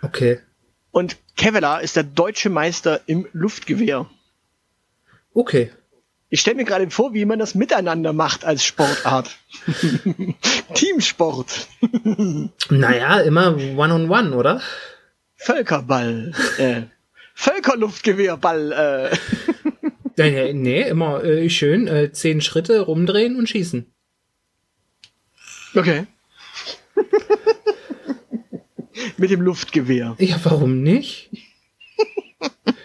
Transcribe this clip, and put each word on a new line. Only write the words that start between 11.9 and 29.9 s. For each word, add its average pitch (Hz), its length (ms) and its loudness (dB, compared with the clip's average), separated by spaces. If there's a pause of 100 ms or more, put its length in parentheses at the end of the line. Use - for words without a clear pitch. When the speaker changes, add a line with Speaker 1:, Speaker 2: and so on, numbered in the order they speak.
Speaker 1:
Naja, 135 520 4
immer 165 360 4
one-on-one, 160 800 2
oder? 147 240 2 (760)
Speaker 2:
Völkerball. 131 960 -2 (260)
Äh, 123 240 0 (520)
Völkerluftgewehrball. 190 1400 0 (400)
Äh. 175 100 2
<laughs> - 40 -14 (880)
Speaker 1:
Ja, 156 100 4
ja, 135 260 0
nee, 135 300 0
immer, 160 420 -2
äh, 165 260 2
schön, 170 380 2
äh, 147 240 0
zehn 160 280 -2
Schritte 180 420 2
rumdrehen 185 520 0
und 233 140 -2
schießen. 165 360 -4 (1900)
Speaker 2:
Okay. 175 320 2 (880)
<laughs> - 320 0 (1900)
Mit 185 140 2
dem 185 100 2
Luftgewehr. 127 800 0